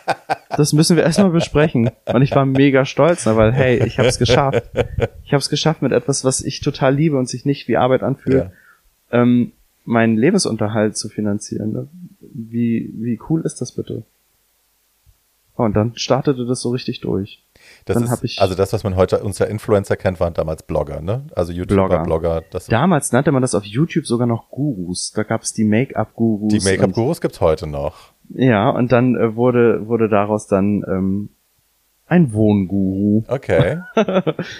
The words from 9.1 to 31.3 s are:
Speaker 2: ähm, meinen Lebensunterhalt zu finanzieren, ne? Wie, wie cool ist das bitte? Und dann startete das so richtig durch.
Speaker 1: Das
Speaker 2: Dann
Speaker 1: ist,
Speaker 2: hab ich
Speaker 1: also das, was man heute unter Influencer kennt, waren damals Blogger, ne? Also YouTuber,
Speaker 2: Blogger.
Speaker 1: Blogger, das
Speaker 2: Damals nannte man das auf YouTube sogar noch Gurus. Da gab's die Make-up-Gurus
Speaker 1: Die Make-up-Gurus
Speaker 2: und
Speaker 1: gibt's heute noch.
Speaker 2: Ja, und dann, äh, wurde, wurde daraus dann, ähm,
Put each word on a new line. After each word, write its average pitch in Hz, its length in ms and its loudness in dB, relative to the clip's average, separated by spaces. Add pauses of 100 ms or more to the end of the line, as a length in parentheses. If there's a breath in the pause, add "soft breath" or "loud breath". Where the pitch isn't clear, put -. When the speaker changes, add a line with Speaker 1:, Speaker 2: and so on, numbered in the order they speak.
Speaker 2:
ähm, 120 300 2 (320)
meinen 113 340 2
Lebensunterhalt 110 800 0
zu - 120 -10
finanzieren, 104 640 -6
ne? 127 160 -8 (320)
Wie, 113 800 -4
wie 110 200 -4 (100)
cool 160 160 0
ist - 160 -8
das - 120 -10
bitte? 117 320 -8 (1500)
Und 110 220 -2
dann 113 200 0
startete 127 500 -2
das 123 160 -4
so 120 80 -4
richtig 127 300 -6
durch. 98 420 -6 (420 soft breath)
Speaker 1:
Das 117 100 -4
Speaker 2:
Dann 120 100 0
Speaker 1:
ist, 120 60 -4
Speaker 2:
hab 120 140 -4
ich - 160 -6
Speaker 1:
also 95 140 2
das, 95 180 0
was 104 120 -6
man 95 120 -2
heute 95 260 2
unter 98 260 -2
Influencer 104 480 -2
kennt, 95 220 -4
waren 85 160 -2
damals 80 280 -4
Blogger, 73 400 -4
ne? 113 220 -6 (100)
Also 87 180 -2
YouTuber, 95 360 0
Speaker 2:
Blogger. 85 160 0
Speaker 1:
Blogger, 82 460 -2
das - 160 -10
Speaker 2:
Damals 143 460 0
nannte 139 200 2
man 131 100 2
das 127 120 -2
auf 101 100 0
YouTube 135 420 -2
sogar 120 200 0
noch 117 220 -4
Gurus. 95 640 -6
Da 107 100 -4
gab's - 280 -6
die 110 120 0
Make-up-Gurus 107 880 0
Speaker 1:
Die 104 80 2 (100)
Make-up-Gurus 104 480 0
Speaker 2:
und - 40 -14
Speaker 1:
gibt's - 180 -6
heute 80 260 2
noch. 73 460 -8 (180)
Speaker 2:
Ja, 120 400 2
und 123 220 0
dann, 123 240 4
äh, 110 200 0
wurde, 120 520 2
wurde 113 200 2
daraus 107 380 0
dann, 101 420 2
ähm, 95 400 -2 (800)